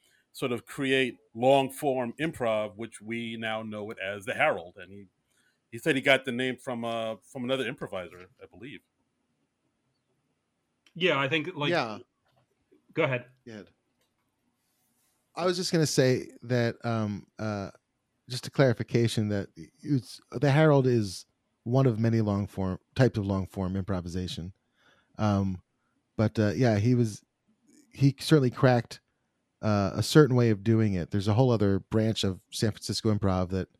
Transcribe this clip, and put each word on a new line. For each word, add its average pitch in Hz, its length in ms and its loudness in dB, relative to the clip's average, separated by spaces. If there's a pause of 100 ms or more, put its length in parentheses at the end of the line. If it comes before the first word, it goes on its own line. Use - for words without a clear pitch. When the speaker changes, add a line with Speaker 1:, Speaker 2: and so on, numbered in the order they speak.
(340)
Speaker 1:
sort 127 180 -4
of 113 140 -8
create 131 500 0 (180)
long-form 131 840 2
improv, 110 560 -2
which 110 240 -14
we 113 400 -8
now 110 220 -6
know 107 280 -10
it 107 60 -14 (100)
as 101 200 -8
The 120 80 -6
Harold. 98 420 -2
And 92 160 -20
he, 101 140 -20 (640)
he 113 80 -12
said 151 180 0
he 131 60 -4
got 135 240 4
the 131 60 -4
name 127 260 -4
from, 117 260 -8
uh, 113 300 -6 (180)
from 127 120 -10
another 127 220 -4
improviser, 92 640 -12 (140)
I - 20 -20 (100)
believe. 104 260 -20 (2250)
Speaker 2:
Yeah, 165 220 0
I 139 120 0
think, 156 260 -2
like, 147 160 -2
Speaker 3:
Yeah. 120 280 -2 (920)
Speaker 2:
Go 160 120 -2
ahead. 127 220 -4 (200)
Speaker 3:
Go 117 60 -16
ahead. 101 160 -16 (1700)
I 165 80 -2
was 180 120 2
just 180 140 -4
gonna 160 160 4
say 127 440 2 (120)
that, 117 320 0 (100)
um, 110 400 -2 (140)
uh, 104 320 -6 (580)
just 123 200 -10
a - 20 -18
clarification 117 800 2
that 101 180 -2 (340)
it's, - 400 -4 (120)
The 143 180 0
Harold 143 380 4
is 107 360 0 (380)
one 131 240 2
of 110 140 0
many 113 200 2
long 101 280 0
form, 92 320 -6 (160)
types 123 200 4
of 104 100 -2
long 95 200 -2
form 95 300 -6
improvisation. 90 760 -6 (640)
Um, 98 440 0 (540)
but, 107 200 0
uh, 104 200 2
yeah, 113 240 4
he 123 160 4
was, 110 260 -2 (680)
he 139 260 2
certainly 139 320 4
cracked, 123 480 2 (640)
uh, 101 320 0
a - 80 -2
certain 139 320 6
way 120 160 4
of 98 140 -2
doing 110 300 2
it. 85 180 -4
There's 101 160 -2
a 107 60 4
whole 123 180 4
other 101 260 2
branch 110 460 -2
of 95 160 -2 (100)
San 107 220 -2
Francisco - 420 -2
improv 92 360 0
that 92 180 -4 (120)